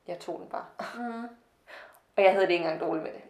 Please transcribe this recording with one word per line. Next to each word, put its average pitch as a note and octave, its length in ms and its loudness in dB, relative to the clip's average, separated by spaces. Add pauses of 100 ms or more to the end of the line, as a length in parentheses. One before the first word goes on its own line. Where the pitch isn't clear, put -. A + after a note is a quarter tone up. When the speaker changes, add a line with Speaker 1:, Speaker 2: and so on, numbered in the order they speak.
Speaker 1:
jeg F3 120 -10
tog - 200 -10
den - 100 -14
bare. - 160 -8 (300)
Speaker 2:
Mm. A#3 340 -8 (920)
Speaker 1:
Og G3 60 8
jeg F#3+ 80 10
havde F#3+ 140 4
det F3 60 4
ikke E3+ 120 0
engang D#3+ 160 -2
dårligt D#3+ 240 -2
med - 80 -8
det, - 60 -14
et - 120 -20